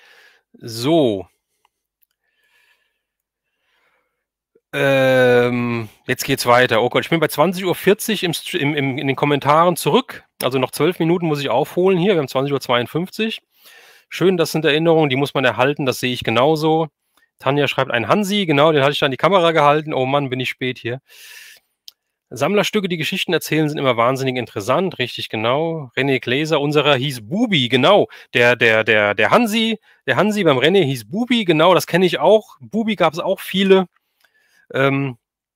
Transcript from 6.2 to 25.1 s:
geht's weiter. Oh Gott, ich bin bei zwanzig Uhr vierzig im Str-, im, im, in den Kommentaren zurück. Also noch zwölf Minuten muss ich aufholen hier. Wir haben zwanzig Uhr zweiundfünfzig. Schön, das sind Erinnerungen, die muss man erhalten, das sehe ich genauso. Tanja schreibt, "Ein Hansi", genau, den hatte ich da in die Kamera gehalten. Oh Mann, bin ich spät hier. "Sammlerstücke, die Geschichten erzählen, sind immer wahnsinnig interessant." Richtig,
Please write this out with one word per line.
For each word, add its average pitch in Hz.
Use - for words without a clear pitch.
geht's 135
weiter. 120
Oh 120
Gott, 127
ich -
bin 165
bei 156
zwanzig 185
Uhr 170
vierzig -
im 170
Str-, -
im, 143
im, 139
in 147
den 131
Kommentaren 147
zurück. -
Also 131
noch 127
zwölf 160
Minuten 170
muss 147
ich 135
aufholen 175
hier. 190
Wir 165
haben 135
zwanzig 139
Uhr 135
zweiundfünfzig. 160
Schön, 180
das 160
sind 160
Erinnerungen, 160
die 127
muss 139
man 139
erhalten, 131
das -
sehe 127
ich -
genauso. 156
Tanja 143
schreibt, 131
"Ein 117
Hansi", 196
genau, 156
den 143
hatte 147
ich -
da 151
in 135
die 127
Kamera 165
gehalten. 151
Oh 131
Mann, 139
bin 127
ich 127
spät 127
hier. 120
"Sammlerstücke, 185
die 170
Geschichten 175
erzählen, 156
sind 151
immer 127
wahnsinnig 131
interessant." 127
Richtig, 123